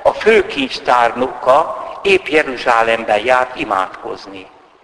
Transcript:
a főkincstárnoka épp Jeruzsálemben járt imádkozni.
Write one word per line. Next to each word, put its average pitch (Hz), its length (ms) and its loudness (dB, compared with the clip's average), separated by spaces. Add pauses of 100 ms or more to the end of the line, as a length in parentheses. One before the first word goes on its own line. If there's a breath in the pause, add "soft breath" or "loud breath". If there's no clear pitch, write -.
a 131 100 4
főkincstárnoka 131 1700 0 (200 loud breath)
épp 196 240 2
Jeruzsálemben 113 960 0
járt 127 320 0
imádkozni. 98 880 -6 (380)